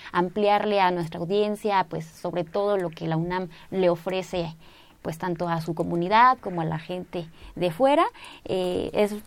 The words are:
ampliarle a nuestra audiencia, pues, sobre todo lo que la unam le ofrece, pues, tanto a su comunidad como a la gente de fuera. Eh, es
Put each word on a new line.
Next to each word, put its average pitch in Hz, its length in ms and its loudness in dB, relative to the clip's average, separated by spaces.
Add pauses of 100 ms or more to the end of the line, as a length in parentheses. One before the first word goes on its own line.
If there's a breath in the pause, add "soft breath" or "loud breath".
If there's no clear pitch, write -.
(120 loud breath)
ampliarle 202 680 2
a 180 100 4
nuestra 170 300 -4
audiencia, 202 680 0
pues, 160 160 -8
sobre 180 380 -6
todo 202 320 0
lo 175 140 -2
que - 180 -10
la 160 80 0
unam 175 320 -2 (240 loud breath)
le 185 180 2
ofrece, 175 680 -4 (440 soft breath)
pues, 160 180 -8
tanto 175 280 -4
a 170 140 -2
su 165 120 -4
comunidad 185 680 4
como 180 200 -6
a 160 60 -2
la 160 140 -2
gente 175 500 -10 (260 soft breath)
de 175 160 0
fuera. 269 340 4 (380 loud breath)
Eh, 180 480 -2
es 208 240 0 (120)